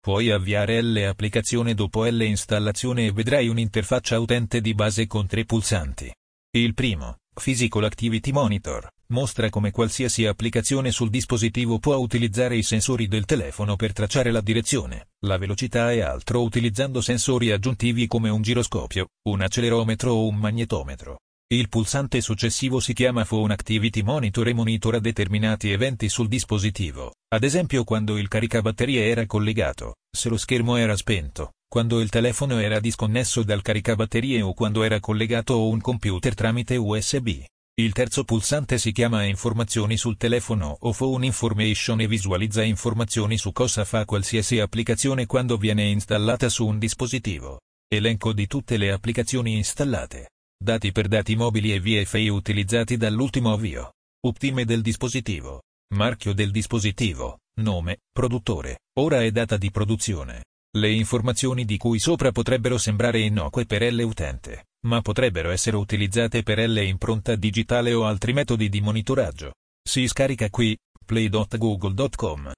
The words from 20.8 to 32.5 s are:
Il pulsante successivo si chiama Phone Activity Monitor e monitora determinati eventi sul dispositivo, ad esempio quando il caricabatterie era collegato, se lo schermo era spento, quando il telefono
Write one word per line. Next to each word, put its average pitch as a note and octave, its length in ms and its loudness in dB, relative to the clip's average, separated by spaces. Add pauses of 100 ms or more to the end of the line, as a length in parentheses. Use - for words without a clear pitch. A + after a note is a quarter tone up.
Il A#2+ 160 2
pulsante B2 540 0
successivo A#2+ 580 0
si A#2 140 -2
chiama B2 320 2
Phone G#2+ 260 2
Activity A2 480 0
Monitor A#2 480 0
e A#2+ 60 0
monitora A2+ 440 0
determinati G#2 680 0
eventi A2 400 0
sul A#2 180 0
dispositivo, G2+ 880 -2 (160)
ad A2 160 2
esempio C#3 400 2
quando G#2+ 320 0
il G2+ 100 -2
caricabatterie A2+ 800 0
era A2+ 200 0
collegato, G#2 720 -2 (140)
se - 200 -4
lo A2+ 80 0
schermo A#2+ 380 2
era A2+ 200 2
spento, D#2 560 -4 (160)
quando A#2 320 2
il A2 80 0
telefono A#2+ 500 2